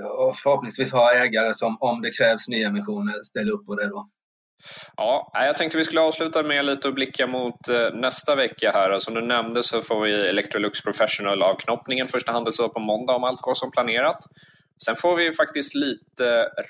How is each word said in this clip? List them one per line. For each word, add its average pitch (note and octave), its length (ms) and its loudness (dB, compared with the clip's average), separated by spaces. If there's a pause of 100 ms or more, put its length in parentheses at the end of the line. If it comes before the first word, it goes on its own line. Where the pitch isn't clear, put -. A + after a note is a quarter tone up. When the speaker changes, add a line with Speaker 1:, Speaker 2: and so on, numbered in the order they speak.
(180)
Speaker 1:
och C3 180 2
förhoppningsvis C3 580 0
ha B2 200 6
ägare A2+ 400 2
som, A2+ 260 -2
om A#2 220 0
det A2 160 -4
krävs A2+ 300 2
nyemissioner, G#2 680 -2 (100)
ställer G#2+ 280 -4
upp - 140 -6
på G#2 100 -8
det G#2 120 -4
då. G2+ 200 -10 (880)
Speaker 2:
Ja, B2 360 0
jag C#3 240 2
tänkte E3 200 -2
vi D#3+ 60 2
skulle D#3+ 180 2
avsluta D#3+ 420 2
med C#3+ 220 0
lite C#3 220 0
och C3+ 60 -2
blicka C3 340 -2
mot, B2+ 400 -6
eh, A#2+ 260 2
nästa B2+ 420 0
vecka A#2 360 0
här. G2 200 4
Och G2 120 2
som A#2 100 -6
du A2+ 80 -2
nämnde A#2 420 0
så A2+ 180 -2
får G#2+ 200 -2
vi G#2 260 2
Electrolux G#2 560 -2
Professional-avknoppningen G2+ 1200 0
första A#2+ 240 -4
handelsdag A#2 380 0
på - 100 -6
måndag, A2 340 0
om B2 100 0
allt B2+ 180 -2
går B2+ 120 -2
som C3 180 -4
planerat. B2 460 0 (680)
Sen A2+ 100 0
får F3 200 2
vi E3+ 100 2
ju D#3+ 80 0
faktiskt D3 420 -2
lite A#2+ 760 0 (200)